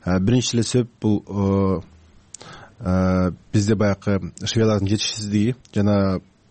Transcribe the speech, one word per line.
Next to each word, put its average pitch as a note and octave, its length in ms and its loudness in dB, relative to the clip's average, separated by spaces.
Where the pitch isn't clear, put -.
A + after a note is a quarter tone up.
Э, F#2 140 0
биринчи A#2 360 0
эле A2+ 80 2
себеп B2 260 0
бул, G#2+ 260 0
э, G2 540 0
э, F#2 520 0
бизде G#2 220 2
баягы G2 560 -2
швеялардын G#2+ 440 0
жетишсиздиги G#2+ 680 -2
жана G2+ 460 2